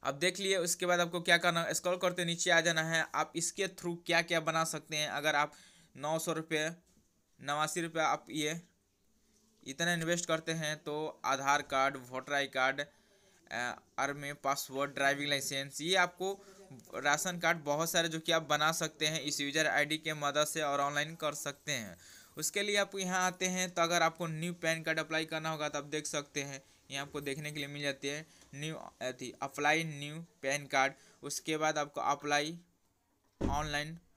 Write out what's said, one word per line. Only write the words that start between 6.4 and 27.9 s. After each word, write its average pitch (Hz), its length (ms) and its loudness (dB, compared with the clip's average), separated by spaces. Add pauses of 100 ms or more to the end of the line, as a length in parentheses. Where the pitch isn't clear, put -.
नवासी 151 400 -2
रुपये 165 220 -2
आप 151 280 2
ये 151 300 -2 (1040)
इतना 170 260 -2
इन्वेस्ट 170 340 0
करते 160 260 0
हैं 156 240 -2
तो 151 480 -6
आधार 139 380 4
कार्ड, 139 340 2
वोटर 127 360 -8
आई 139 100 2
डी 135 60 -2
कार्ड, 135 320 2 (720)
अ, 120 280 -4 (180)
आर्मी, 139 340 -2
पासवर्ड, 139 640 -2
ड्राइविंग 143 340 2
लाइसेंस, 139 520 -2
ये 170 140 2
आपको 185 500 0 (500)
राशन 151 440 2
कार्ड 170 200 2
बहुत 147 320 0
सारे 170 180 2
जो 160 120 -4
कि 165 120 0
आप 165 100 4
बना 151 300 2
सकते 156 340 -2
हैं 156 140 0
इस 147 200 -4
यूजर 143 260 2
आईडी 147 320 2
के 156 160 -4
मदद 147 300 2
से 156 180 -2
और 143 180 2
ऑनलाइन 147 340 0
कर 147 200 -4
सकते 147 380 -6
हैं। 104 260 -6 (380)
उसके 196 260 -2
लिए 208 140 0
आप 196 180 2
यहाँ 185 320 0
आते 185 200 -2
हैं 185 240 0
तो 175 120 0
अगर 170 200 4
आपको 165 240 0
न्यू 160 260 -4
पैन 165 300 -2
कार्ड 160 160 0
अप्लाई 160 260 0
करना 160 260 -4
होगा 151 180 -2
तो 147 100 -4
आप 139 60 -4
देख 151 220 -4
सकते 143 360 -4
हैं, 139 200 -10 (280)
यहाँ 139 160 -6
आपको 147 140 -8
देखने 147 320 -6
के 151 60 -8
लिए 143 100 -6
मिल 143 140 -8
जाती 139 260 -2